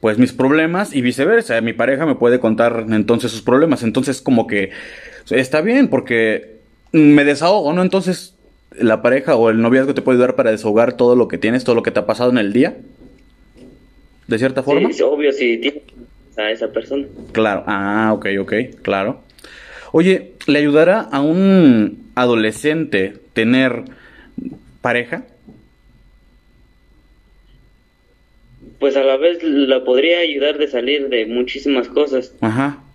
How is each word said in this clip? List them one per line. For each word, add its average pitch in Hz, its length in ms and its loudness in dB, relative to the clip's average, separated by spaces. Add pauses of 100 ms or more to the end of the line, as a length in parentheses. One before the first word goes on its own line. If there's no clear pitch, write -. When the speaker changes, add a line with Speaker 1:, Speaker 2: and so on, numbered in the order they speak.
Speaker 1:
pues, 107 160 0
mis 123 160 4
problemas 160 640 0
y 131 60 -2
viceversa, 123 580 0
mi 113 140 -4
pareja 131 320 0
me 139 80 0
puede 120 260 2
contar 113 500 0
entonces 110 400 0
sus 110 120 -12
problemas. 135 400 2
Entonces, 127 400 -2
como 120 240 2
que 101 240 -4 (600)
está 131 300 0
bien, 240 280 2
porque 113 680 0 (360)
me 147 340 6
desahogo, 156 480 0
¿no? 180 80 0
Entonces, 185 520 -2 (440)
la 110 240 2
pareja 135 340 2
o 113 140 4
el 113 100 2
noviazgo 131 320 2
te 120 80 -2
puede 127 160 2
ayudar 127 180 2
para 120 160 0
desahogar 110 460 0
todo 123 180 4
lo 120 140 2
que - 80 -8
tienes, 117 280 -2
todo 120 100 0
lo 113 80 0
que 113 80 -2
te 107 100 -2
ha 107 60 -6
pasado 120 240 0
en 123 80 0
el 101 160 -2
día, 135 200 2 (1500)
de 120 100 -2
cierta 127 240 -2
forma. 139 260 0
Speaker 2:
Sí, - 60 -4
es - 80 -2
obvio, 147 300 0
si 117 260 -2
tienes 143 240 -6 (560)
a 107 120 -4
esa 110 220 -6
persona. 139 340 -6 (260)
Speaker 1:
Claro, 107 340 -2
ah, 104 480 -2
ok, 104 120 -8 (140)
ok, 95 120 -6 (280)
claro. 98 400 -4 (720)
Oye, 185 400 2 (140)
¿le 147 140 2
ayudará 156 400 4
a 139 200 -4
un 160 800 4 (160)
adolescente 117 1000 -2 (180)
tener 123 500 0 (1000)
pareja? 120 420 -4 (3500)
Speaker 2:
Pues 139 180 0
a 139 60 0
la 135 140 2
vez 170 260 0
la 139 400 0
podría 143 380 0
ayudar 147 380 -2
de 147 100 -4
salir 135 400 -4
de 117 180 -2
muchísimas 127 640 -4
cosas. 139 520 -4
Speaker 1:
Ajá. 131 380 -2 (160)